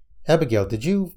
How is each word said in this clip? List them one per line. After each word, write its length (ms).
Abigail, 380
did 180
you 320